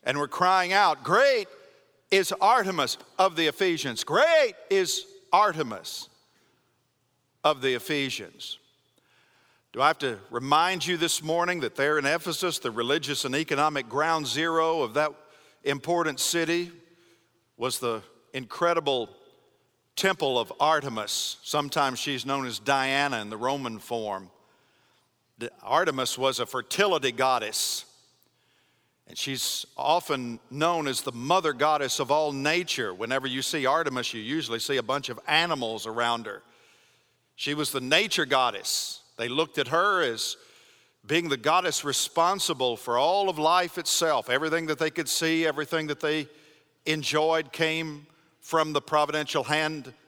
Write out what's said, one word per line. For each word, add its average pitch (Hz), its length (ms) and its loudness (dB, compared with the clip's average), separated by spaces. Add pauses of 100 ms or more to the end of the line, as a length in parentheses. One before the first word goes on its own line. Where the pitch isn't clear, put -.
And 131 140 -2
were 147 100 -2
crying 180 460 2
out, 165 320 4
"Great 226 420 4 (640)
is 190 300 4
Artemis 190 560 2 (200)
of 185 200 2
the 160 100 2
Ephesians. 143 560 -2
Great 277 520 4 (140)
is 190 360 0 (260)
Artemis 156 800 0 (1400)
of 147 160 2
the 131 140 0
Ephesians." 127 800 -6 (1120)
Do 123 100 -2
I 139 60 6
have 160 120 2
to 117 200 -2 (120)
remind 147 540 0
you 175 120 -2
this 160 240 0
morning 170 400 0
that 120 140 -4
there 147 220 2
in 143 80 0
Ephesus, 165 540 -2
the 120 120 -4
religious 131 520 -2
and 131 120 -4
economic 147 520 0
ground 151 400 0
zero 160 540 0
of 113 140 -2
that 151 180 2 (500)
important 147 560 0
city, 170 540 0 (840)
was 127 240 -4
the 113 220 -4 (320)
incredible 139 840 0 (800)
temple 156 440 0
of 113 200 -4
Artemis? 139 840 0
Sometimes 143 560 -2
she's 131 260 -4
known 135 200 -2
as 113 140 -8
Diana 135 600 0
in 104 100 -8
the 107 80 -10
Roman 123 420 -4
form. 101 520 -6 (1080)
The, 120 120 -8 (100)
Artemis 131 560 0
was 131 220 0
a 123 80 -2
fertility 151 640 0
goddess, 120 760 -2 (1200)
and - 100 -20
she's - 520 -6 (100)
often 131 640 -2 (100)
known 156 380 0
as 127 140 -4
the 131 100 -6
mother 151 420 0
goddess 143 460 0
of 131 100 -2
all 151 220 2
nature. 139 600 -2
Whenever 120 360 -4
you 131 160 -4
see 139 240 -2
Artemis, 135 480 0
you - 60 -8
usually 123 360 -4
see 135 200 -2
a 123 40 0
bunch 131 280 -4
of 113 180 -10
animals 139 580 0
around 117 400 -2
her. 101 160 -10 (920)
She 143 180 -4
was 147 180 -2
the 135 100 -2
nature 160 440 2
goddess. 123 760 0 (160)
They 117 120 -4
looked 151 300 -2
at 131 80 0
her 180 340 2
as 117 360 -4 (680)
being 165 240 0
the 139 80 0
goddess 156 460 2
responsible 147 920 2
for 120 220 -2
all 185 320 4
of 165 80 -2
life 170 400 2
itself. 156 540 0
Everything 156 360 0
that 151 120 -2
they 156 100 2
could 156 180 -6
see, 160 380 0
everything 151 420 -2
that 147 120 -6
they 151 280 -2 (600)
enjoyed 156 640 0
came 160 560 -4 (340)
from 156 320 0
the 143 80 2
providential 151 640 0
hand 151 500 -2 (140)